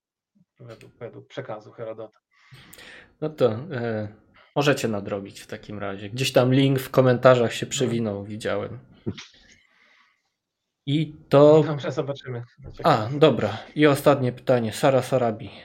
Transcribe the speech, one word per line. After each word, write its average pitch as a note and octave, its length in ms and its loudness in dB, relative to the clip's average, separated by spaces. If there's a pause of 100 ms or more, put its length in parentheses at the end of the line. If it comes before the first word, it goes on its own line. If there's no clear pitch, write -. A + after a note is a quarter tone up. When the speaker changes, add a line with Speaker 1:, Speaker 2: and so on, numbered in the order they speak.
(600)
Speaker 1:
według, A#2+ 400 -20
według A#2+ 280 -18
przekazu A2+ 440 -14
Herodota. A2 480 -16 (1000)
Speaker 2:
No D#3 80 -6
to, D3+ 220 0
e, A#2 560 -6 (480)
możecie C#3+ 320 0
nadrobić G2+ 540 -8
w - 60 -20
takim G#2+ 320 -14
razie. G2+ 300 -10
Gdzieś B2+ 240 -4
tam B2+ 200 4
link C3+ 260 2
w - 100 -10
komentarzach B2 640 4
się - 120 -8
Speaker 1:
Mhm. - 40 -8
Speaker 2:
przewinął, A2+ 540 -4
widziałem. G#2 560 -8 (2000)
I D3+ 300 -4 (140)
to D3 380 8
Speaker 1:
Dobrze, C#3+ 240 -6
zobaczymy. C3 520 -8 (400)
Speaker 2:
A, A#2 300 2
dobra. A2+ 440 2 (180)
I D3+ 120 4
ostatnie C3+ 440 2
pytanie. A#2+ 420 -2
Sara C3 280 2
Sarabi. A#2 480 -2 (160)